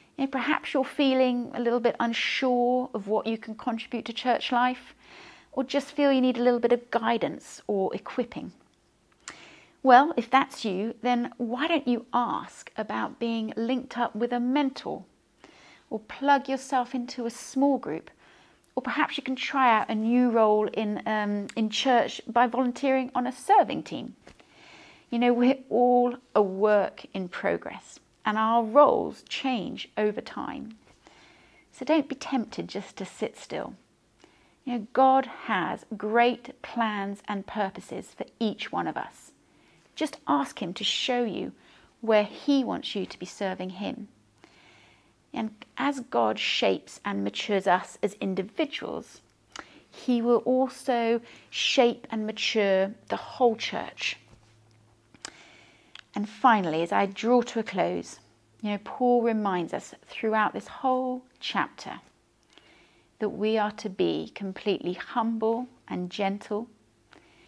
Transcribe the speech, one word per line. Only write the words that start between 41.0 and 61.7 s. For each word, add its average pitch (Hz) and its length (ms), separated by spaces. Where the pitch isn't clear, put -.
you 202 300
where 214 240
he 269 400
wants 185 280
you 190 120
to - 120
be 185 80
serving 185 440
him. 190 400
And 220 140
as 277 220
God 226 400
shapes - 640
and 202 180
matures 196 440
us 185 340
as 202 120
individuals, - 1080
he - 320
will 233 180
also 240 840
shape - 580
and 220 160
mature 202 720
the 196 80
whole 240 380
church. - 640
And 208 120
finally, 180 540
as 170 100
I 202 140
draw 233 380
to 233 160
a 220 40
close, 175 560
you 208 80
know, 202 120
Paul 247 380
reminds 208 540
us - 180
throughout 214 460
this 208 140
whole 254 560
chapter - 600